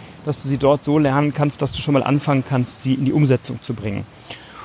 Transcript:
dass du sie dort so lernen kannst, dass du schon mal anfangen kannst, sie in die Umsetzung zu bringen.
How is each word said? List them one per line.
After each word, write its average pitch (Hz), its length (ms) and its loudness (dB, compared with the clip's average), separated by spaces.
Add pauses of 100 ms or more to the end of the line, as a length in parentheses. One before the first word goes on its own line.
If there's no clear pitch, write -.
(260)
dass 147 160 -4
du 135 80 -4
sie 135 80 0
dort 139 260 2
so 147 140 2
lernen 143 340 2
kannst, 147 300 0
dass 143 100 -2
du - 80 -4
schon 147 140 0
mal 131 80 4
anfangen 139 440 2
kannst, 127 360 -2
sie 131 100 0
in 131 140 0
die 135 60 0
Umsetzung 131 500 2
zu - 100 -4
bringen. 101 320 -6 (600)